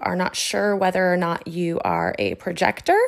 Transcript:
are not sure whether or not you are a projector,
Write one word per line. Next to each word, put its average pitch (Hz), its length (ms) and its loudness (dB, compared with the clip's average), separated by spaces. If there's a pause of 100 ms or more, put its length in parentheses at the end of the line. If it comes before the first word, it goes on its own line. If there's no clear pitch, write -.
are 180 140 -2
not 185 200 -2
sure 202 400 0
whether 185 340 2
or 180 60 2
not 170 300 -2
you 170 380 -2
are 87 340 0
a 98 160 0
projector, 202 720 0